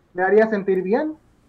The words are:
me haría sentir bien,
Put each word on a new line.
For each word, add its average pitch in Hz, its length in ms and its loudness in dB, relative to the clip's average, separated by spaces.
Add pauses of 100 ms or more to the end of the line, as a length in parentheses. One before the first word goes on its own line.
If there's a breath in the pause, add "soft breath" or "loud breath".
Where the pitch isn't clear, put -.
(140)
me 180 80 -4
haría 214 260 4
sentir 190 340 -2
bien, 277 340 -2 (320)